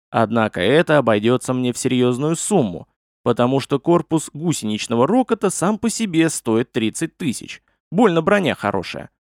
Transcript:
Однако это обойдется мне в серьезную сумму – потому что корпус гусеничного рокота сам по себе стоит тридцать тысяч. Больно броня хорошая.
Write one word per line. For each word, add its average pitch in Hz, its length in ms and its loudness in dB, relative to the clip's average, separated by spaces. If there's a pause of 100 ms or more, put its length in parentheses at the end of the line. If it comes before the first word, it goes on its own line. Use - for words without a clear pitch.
Однако 110 520 0
это 147 360 4
обойдется 117 560 2
мне 123 200 -2
в - 40 -16
серьезную 127 580 0
сумму – 110 520 -2 (360)
потому 123 360 2
что 135 200 -2
корпус 165 540 0
гусеничного 120 760 -2
рокота 226 420 0
сам 202 280 -2
по 233 120 -4
себе 165 400 0
стоит 113 420 -2
тридцать 110 460 -4
тысяч. - 440 -8 (300)
Больно 170 300 4
броня 180 340 2
хорошая. 95 540 -6 (120)